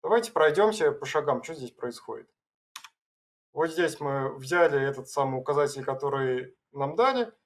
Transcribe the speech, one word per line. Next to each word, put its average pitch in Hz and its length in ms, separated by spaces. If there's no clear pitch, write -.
Давайте 220 280
пройдемся 160 600
по - 140
шагам, 143 380
что 165 100
здесь 131 180
происходит. 117 560
Вот 160 160
здесь 160 300
мы 139 360
взяли 143 460
этот 135 280
самый 135 300
указатель, 139 440
который 135 720
нам 143 240
дали 247 360